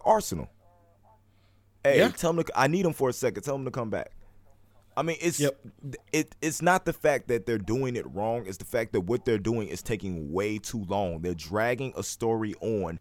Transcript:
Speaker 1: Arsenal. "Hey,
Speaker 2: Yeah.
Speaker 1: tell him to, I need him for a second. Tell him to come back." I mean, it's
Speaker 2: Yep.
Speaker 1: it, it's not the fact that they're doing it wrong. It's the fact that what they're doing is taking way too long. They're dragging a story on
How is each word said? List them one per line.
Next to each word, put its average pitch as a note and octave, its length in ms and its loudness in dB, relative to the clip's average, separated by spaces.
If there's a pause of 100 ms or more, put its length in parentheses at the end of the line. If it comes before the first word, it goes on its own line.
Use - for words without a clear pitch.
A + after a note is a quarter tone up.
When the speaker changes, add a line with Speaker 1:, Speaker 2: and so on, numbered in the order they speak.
Speaker 1:
Arsenal. - 440 0 (1400)
"Hey, C#3 140 6
Speaker 2:
Yeah. G#3 120 8
Speaker 1:
tell E3+ 200 0
him E3+ 120 2
to, - 160 -4
I C3 100 6
need F#3 180 2
him D#3 60 2
for C3+ 160 2
a A#2+ 40 2
second. G2+ 300 -2
Tell C#3+ 140 -4
him C3+ 80 -6
to B2+ 60 -4
come A2+ 200 -4
back." F#2+ 220 -4 (840)
I - 60 0
mean, E3 180 -2
it's D3+ 200 0
Speaker 2:
Yep. C#3+ 180 2 (540)
Speaker 1:
it, D3+ 300 2
it's D#3 180 -2
not F3+ 240 4
the E3 80 0
fact - 360 0
that A#2 180 0
they're A#2 120 0
doing A#2+ 380 0
it F2 80 -4 (100)
wrong. A2 320 -2
It's F#2+ 120 -8
the - 80 -10
fact A#2 260 -2
that - 100 4
what A#2 220 0
they're A2+ 140 4
doing A2 300 -2
is F2 140 -8
taking F2+ 500 -4
way G#2 260 0
too G#2+ 260 -6
long. F2 380 -2
They're F2+ 120 -2
dragging A2+ 640 -2
a F#2 60 -6
story A2 580 -2
on F2+ 400 -2